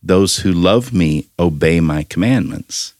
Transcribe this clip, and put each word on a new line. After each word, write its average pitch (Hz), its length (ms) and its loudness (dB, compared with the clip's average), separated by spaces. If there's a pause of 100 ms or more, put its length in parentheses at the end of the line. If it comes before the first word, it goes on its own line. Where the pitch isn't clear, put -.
"Those 92 360 2
who 98 140 -2
love 101 400 2
me 78 360 0 (100)
obey 82 420 2
my 78 240 0
commandments" - 960 -4